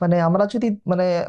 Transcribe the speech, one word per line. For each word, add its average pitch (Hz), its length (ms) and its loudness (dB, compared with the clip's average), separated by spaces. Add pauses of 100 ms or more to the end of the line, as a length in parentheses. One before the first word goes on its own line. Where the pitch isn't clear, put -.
মানে 175 200 2
আমরা 175 260 2
যদি, 220 300 -2 (100)
মানে 180 420 0